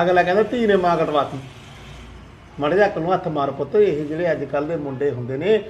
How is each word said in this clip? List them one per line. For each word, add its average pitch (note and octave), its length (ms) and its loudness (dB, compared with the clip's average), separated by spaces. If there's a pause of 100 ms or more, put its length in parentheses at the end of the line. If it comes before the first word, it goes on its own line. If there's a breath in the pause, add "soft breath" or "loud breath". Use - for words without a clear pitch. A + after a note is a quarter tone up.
ਅਗਲਾ F3+ 220 4
ਕਹਿੰਦਾ F3+ 200 2
ਧੀ A#3 240 0
ਨੇ G3+ 80 6
ਮਾਂ F3 220 2
ਕਟਵਾਤੀ। D3+ 400 0 (1200)
ਮਾੜਾ D3+ 160 0
ਜਿਹਾ G3+ 120 6
ਅਕਲ F#3+ 140 -4
ਨੂੰ E3+ 120 0
ਹੱਥ F3 140 -2
ਮਾਰ D3 240 -2
ਪੁੱਤ। C3+ 240 -4
ਇਹ F3 300 4
ਜਿਹੜੇ D#3+ 260 -2
ਅੱਜ C#3 120 -2
ਕੱਲ੍ਹ C#3+ 240 -4
ਦੇ E3 80 -4
ਮੁੰਡੇ C#3+ 360 -4
ਹੁੰਦੇ B2 260 -6
ਨੇ, G3+ 320 2